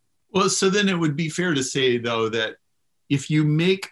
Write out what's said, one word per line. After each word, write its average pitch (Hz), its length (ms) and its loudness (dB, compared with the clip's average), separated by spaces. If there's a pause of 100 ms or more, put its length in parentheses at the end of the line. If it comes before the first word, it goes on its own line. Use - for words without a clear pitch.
(300)
Well, 190 180 2
so 196 200 2
then 196 200 2
it 180 100 0
would 151 160 0
be 160 140 -4
fair 175 260 -2
to 135 80 0
say, 127 360 0
though, 113 320 -2
that 110 260 -4 (540)
if 139 200 -2
you 156 140 2
make 170 480 0